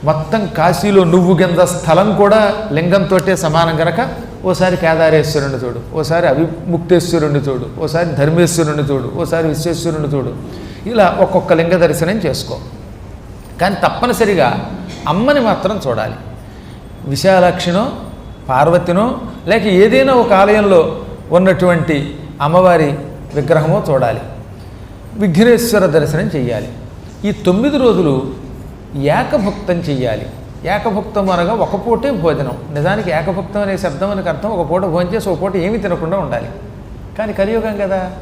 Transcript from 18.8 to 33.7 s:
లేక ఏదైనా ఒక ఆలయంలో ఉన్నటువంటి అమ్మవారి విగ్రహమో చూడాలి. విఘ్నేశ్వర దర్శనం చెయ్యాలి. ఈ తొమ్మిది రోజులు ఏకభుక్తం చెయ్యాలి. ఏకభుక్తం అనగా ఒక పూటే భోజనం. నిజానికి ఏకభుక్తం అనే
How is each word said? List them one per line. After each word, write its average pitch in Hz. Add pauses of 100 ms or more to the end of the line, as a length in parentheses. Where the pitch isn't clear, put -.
లేక 196
ఏదైనా 226
ఒక 226
ఆలయంలో 196 (340)
ఉన్నటువంటి 170 (220)
అమ్మవారి 165 (420)
విగ్రహమో 151
చూడాలి. 120 (920)
విఘ్నేశ్వర 202
దర్శనం 156
చెయ్యాలి. 117 (580)
ఈ 208
తొమ్మిది 233
రోజులు 180 (680)
ఏకభుక్తం 190
చెయ్యాలి. 127 (400)
ఏకభుక్తం 196
అనగా 175
ఒక 202
పూటే 240
భోజనం. 147 (160)
నిజానికి 180
ఏకభుక్తం 180
అనే 196